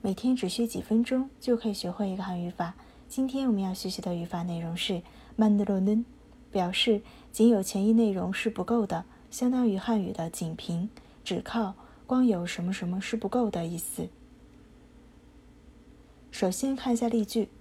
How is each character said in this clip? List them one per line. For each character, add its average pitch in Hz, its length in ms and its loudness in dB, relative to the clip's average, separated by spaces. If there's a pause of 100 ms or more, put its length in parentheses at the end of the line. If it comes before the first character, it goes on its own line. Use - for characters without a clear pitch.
每 196 100 0
天 254 220 2
只 196 120 -2
需 233 200 0
几 - 120 -6
分 226 240 2
钟 262 240 0 (140)
就 240 160 2
可 233 100 -4
以 208 60 -2
学 185 160 -6
会 196 180 -4
一 185 80 -4
个 190 60 -6
韩 180 180 -4
语 175 80 -4
法。 175 280 -6 (320)
今 262 200 -2
天 269 200 -2
我 233 40 4
们 196 120 2
要 185 100 -2
学 190 160 -6
习 - 100 -8
的 180 140 -4
语 170 100 -4
法 175 200 -6
内 170 160 -4
容 170 180 -6
是 180 240 -2 (340)
만 214 220 4
으 202 80 2
로 196 160 0
는， 214 220 2 (480)
表 185 200 0
示 214 300 2 (300)
仅 233 180 6
有 202 140 6
前 196 200 0
一 220 100 6
内 226 180 6
容 185 200 -2
是 - 160 -2
不 208 160 -2
够 233 220 2
的， 170 200 -4 (260)
相 247 180 0
当 254 180 4
于 196 80 4
汉 220 240 0
语 180 140 -2
的 165 160 -4
仅 165 260 -6
凭、 170 320 -4 (360)
只 - 180 -4
靠、 208 320 -2 (320)
光 254 180 4
有 185 220 4
什 175 180 -6
么 180 80 -2
什 185 160 -4
么 185 140 -2
是 - 160 -4
不 220 100 -4
够 233 220 2
的 170 160 -4
意 170 100 -6
思。 170 340 -8 (2250)
首 185 220 0
先 269 240 -2
看 247 180 -2
一 - 20 4
下 233 140 0
例 226 160 0
句。 220 240 -2 (120)